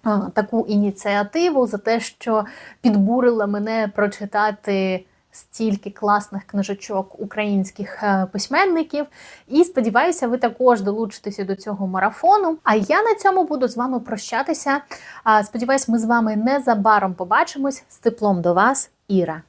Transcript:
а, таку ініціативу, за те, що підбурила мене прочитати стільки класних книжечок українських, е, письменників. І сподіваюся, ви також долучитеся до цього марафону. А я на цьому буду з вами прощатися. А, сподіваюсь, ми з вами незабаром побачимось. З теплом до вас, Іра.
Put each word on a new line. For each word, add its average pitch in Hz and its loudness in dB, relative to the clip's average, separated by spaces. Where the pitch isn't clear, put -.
а, 208 0
таку 208 -2
ініціативу, 208 0
за 208 -6
те, 226 -2
що 220 -4
підбурила 226 2
мене 208 -2
прочитати 202 -2
стільки 208 -4
класних 202 -2
книжечок 196 -6
українських, 202 -4
е, 190 2
письменників. 311 0
І 302 4
сподіваюся, 262 2
ви 247 0
також 240 2
долучитеся 202 -4
до 190 -4
цього 190 -6
марафону. 320 2
А 214 4
я 294 2
на 453 2
цьому 381 2
буду 285 -2
з - -6
вами 247 -2
прощатися. 269 -4
А, 214 4
сподіваюсь, 240 -2
ми 233 2
з 220 -2
вами 220 2
незабаром 214 2
побачимось. 269 -2
З - -20
теплом 208 0
до 175 2
вас, 226 2
Іра. 165 0